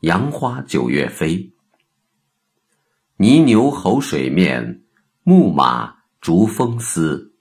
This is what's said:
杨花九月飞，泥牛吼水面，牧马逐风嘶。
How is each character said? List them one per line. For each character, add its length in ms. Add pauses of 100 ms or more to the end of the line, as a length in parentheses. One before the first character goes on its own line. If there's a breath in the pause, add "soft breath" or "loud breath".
杨 300
花 300
九 280
月 200
飞， 440 (1600)
泥 220
牛 300
吼 300
水 300
面， 540 (400)
牧 280
马 520 (180)
逐 260
风 320
嘶。 600